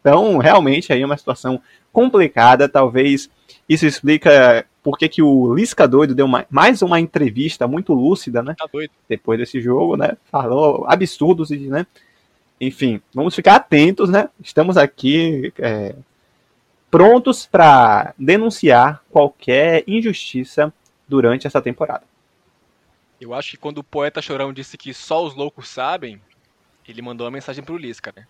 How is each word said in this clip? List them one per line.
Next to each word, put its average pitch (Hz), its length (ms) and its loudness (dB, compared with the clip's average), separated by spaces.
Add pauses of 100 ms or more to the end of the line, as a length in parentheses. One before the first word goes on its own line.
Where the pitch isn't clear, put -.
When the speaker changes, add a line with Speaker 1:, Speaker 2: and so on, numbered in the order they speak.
Speaker 1:
Então, 175 380 2
realmente, 156 540 2
aí 131 100 0
é 135 40 -4
uma 143 120 -6
situação 131 420 -8 (320)
complicada. 143 760 4
Talvez 135 640 0 (380)
isso 156 180 0
explica 143 800 4 (160)
por 143 160 -4
que 160 100 -2
que 156 140 -2
o 131 320 2
Lisca 175 320 0
doido 139 260 2
deu 135 140 0
ma-, 127 240 -2
mais 196 320 2
uma 175 160 0
entrevista 143 720 -4
muito 165 240 -4
lúcida, 123 500 -2
né? 147 160 -10
Speaker 2:
Tá 160 140 -10
doido. 151 180 -10 (180)
Speaker 1:
Depois 113 300 -4
desse 120 220 -8
jogo, 127 360 -2
né? - 280 -6
Falou 139 640 -2
absurdos 165 640 -2
e, 143 60 -10
né? 139 280 -8 (760)
Enfim, 127 400 -4 (140)
vamos 151 200 -4
ficar 196 220 4
atentos, 180 520 0
né? 202 200 -2 (140)
Estamos 175 340 -2
aqui, 143 840 -2
é, 107 360 -8 (960)
prontos 240 560 4
pra 127 720 4
denunciar 151 920 0
qualquer 143 760 0
injustiça 160 840 -6 (360)
durante 131 380 0
essa 135 160 -4
temporada. - 420 -8 (1160)
Speaker 2:
Eu 120 140 -16
acho 143 180 -12
que - 40 -20
quando 151 220 -14
o 139 60 -16
poeta 147 380 -6
Chorão 135 300 -8
disse 131 240 -20
que 135 160 -20
só 160 320 -6
os 143 100 -12
loucos 143 340 -12
sabem, 131 520 -10 (680)
ele 117 160 -20
mandou 120 220 -14
uma 120 80 -12
mensagem 139 300 -16
pro 160 140 -16
Lisca, 117 380 -18
né? 107 160 -20